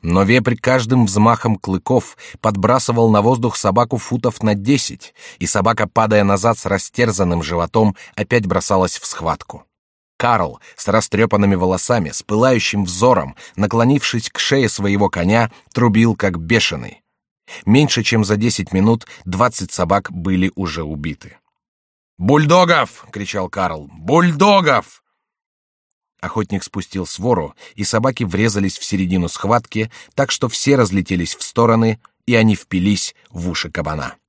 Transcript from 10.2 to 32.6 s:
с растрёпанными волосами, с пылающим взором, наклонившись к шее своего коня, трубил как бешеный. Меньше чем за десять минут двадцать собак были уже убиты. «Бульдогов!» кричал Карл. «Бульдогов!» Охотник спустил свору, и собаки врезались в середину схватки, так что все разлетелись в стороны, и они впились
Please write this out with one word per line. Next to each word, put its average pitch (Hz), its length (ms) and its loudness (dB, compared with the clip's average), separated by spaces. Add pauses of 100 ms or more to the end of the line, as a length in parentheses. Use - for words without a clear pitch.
с - 100 -8
растрёпанными 101 680 2
волосами, 92 560 0
с - 120 -10
пылающим 107 640 0
взором, 90 500 0 (200)
наклонившись 117 760 0
к - 100 -12
шее 135 300 0
своего 101 400 0
коня, 110 420 0 (220)
трубил 113 420 2
как 87 240 -4
бешеный. 82 640 -2 (640)
Меньше 127 360 4
чем 107 220 0
за 101 140 0
десять 104 340 -2
минут 110 360 0 (180)
двадцать 95 460 -4
собак 95 400 -2
были 92 440 0
уже 85 280 -6
убиты. 76 540 -10 (800)
«Бульдогов!» 151 920 2
кричал 98 380 -6
Карл. 80 420 -6
«Бульдогов!» 165 1120 2 (1160)
Охотник 143 420 -4
спустил 92 420 -8
свору, 90 480 -2 (220)
и 101 80 -6
собаки 117 400 -2
врезались 98 560 0
в - 60 -10
середину 92 420 0
схватки, 110 640 -4 (240)
так 139 160 -2
что - 160 -4
все 139 280 0
разлетелись 92 600 0
в - 80 -12
стороны, 113 560 2 (260)
и 123 100 0
они 110 200 4
впились 92 600 -2 (140)